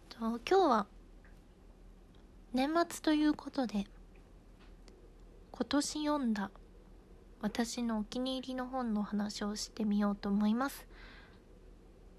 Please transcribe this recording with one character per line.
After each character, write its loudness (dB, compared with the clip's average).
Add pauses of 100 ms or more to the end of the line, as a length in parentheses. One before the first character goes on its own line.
と、 -18
今 -2
日 4
は 6 (1700)
年 2 (180)
末 -12
と 2
い 4
う 6
こ -10
と -2
で、 -4 (1600)
今 -4
年 0
読 2
ん 2
だ -2 (880)
私 -2
の -2
お -2
気 -6
に -2
入 -8
り -6
の -6
本 -2
の 0
話 -4
を -2
し -8
て -4
み 2
よ 4
う -2
と -4
思 2
い 4
ま 0
す。 -12 (1300)